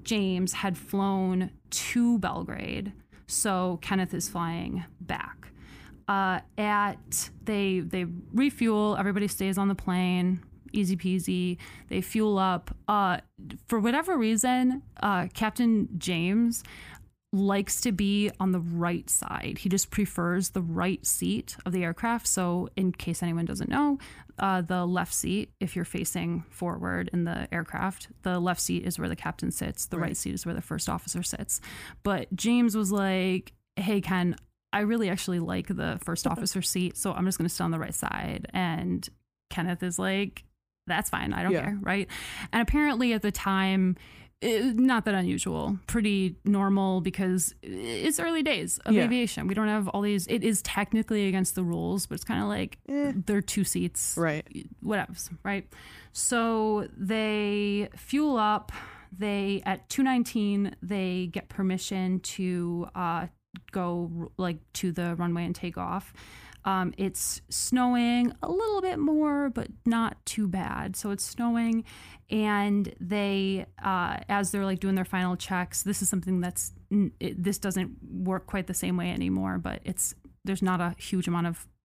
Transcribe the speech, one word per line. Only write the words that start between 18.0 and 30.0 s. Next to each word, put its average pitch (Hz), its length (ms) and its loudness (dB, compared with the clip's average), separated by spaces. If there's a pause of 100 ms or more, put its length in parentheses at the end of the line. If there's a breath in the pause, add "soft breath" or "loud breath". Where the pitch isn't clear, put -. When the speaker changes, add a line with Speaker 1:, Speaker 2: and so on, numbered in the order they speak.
Speaker 1:
on 190 100 4
the 180 80 4
right 170 500 0
side. - 500 -2
He 196 100 0
just 196 200 2
prefers 180 600 2
the 190 120 -2
right 175 440 0
seat - 500 0 (100)
of 180 60 -2
the 180 120 0
aircraft. 226 440 0
So 180 480 2
in 185 160 2
case - 320 -4
anyone 170 220 0
doesn't - 240 -4
know, 285 300 2 (380 loud breath)
uh, 190 240 2
the 175 240 0
left 175 280 0
seat, - 360 -2 (120)
if 185 140 -4
you're 175 100 -2
facing 170 640 -4
forward 175 640 -4
in 175 100 2
the 170 300 -2
aircraft, - 560 -4 (140)
the 180 160 0
left 175 200 0
seat 175 260 -2
is 180 140 -4
where 160 80 -2
the 160 80 -2
captain 170 360 -4
sits. - 340 -4
The 175 120 -4
right 156 100 0